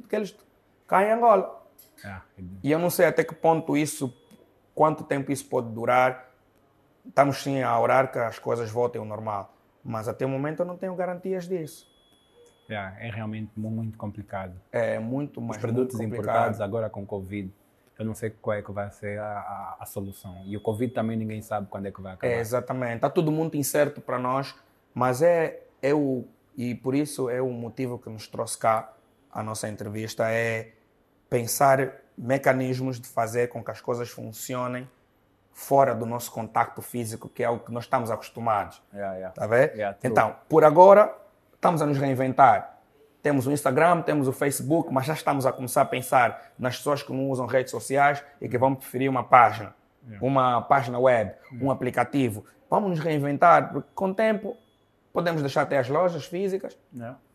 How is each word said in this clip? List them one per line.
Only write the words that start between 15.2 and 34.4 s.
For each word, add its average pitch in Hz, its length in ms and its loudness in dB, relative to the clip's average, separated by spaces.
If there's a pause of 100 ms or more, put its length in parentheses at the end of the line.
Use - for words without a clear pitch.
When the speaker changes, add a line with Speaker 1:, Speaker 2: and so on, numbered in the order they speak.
Speaker 1:
mas 113 180 -8
Speaker 2:
Os 107 40 -14
produtos 123 360 -2
Speaker 1:
muito 110 140 -4
complicado. 113 240 -2
Speaker 2:
importados 113 260 0
agora 107 280 -4
com 101 160 -12
covid, 98 440 -8 (480)
eu 110 60 -8
não 110 120 -6
sei 107 160 -8
qual 107 260 -4
é 101 40 -6
que 101 120 -12
vai 101 180 -6
ser 104 280 -10
a, 107 60 -8
a, 101 560 -10
a 113 40 -14
solução. 98 600 -12
E 101 120 -8
o - 20 -12
covid 113 340 -4
também 113 220 -2
ninguém 107 280 -6
sabe 104 260 -6
quando 98 160 -8
é 98 60 -8
que 95 100 -16
vai 95 140 -14
acabar. 123 180 -2
Speaker 1:
É, 117 60 -2
exatamente. 123 600 -4
Tá 143 80 2
tudo 156 220 0
muito 160 240 -2
incerto 143 460 0
para 123 180 -4
nós, 131 340 -2 (420)
mas 123 260 2
é, 170 400 2 (200)
é 139 120 2
o, 135 320 0 (320)
e 123 160 -4
por 131 220 -2
isso 143 340 -2
é 123 120 -2
o 131 100 -2
motivo 120 480 -6
que - 100 -16
nos 110 180 -14
trouxe 117 300 -6
cá 113 340 0 (400)
a 113 120 -6
nossa 110 260 -6
entrevista: 110 640 -4
é 113 400 -2 (580)
pensar 131 640 2 (240)
mecanismos 131 840 -2
de 117 80 -18
fazer 113 420 -2
com 117 140 -12
que - 80 -12
as 107 100 -12
coisas 120 280 -4
funcionem 123 800 -10 (600)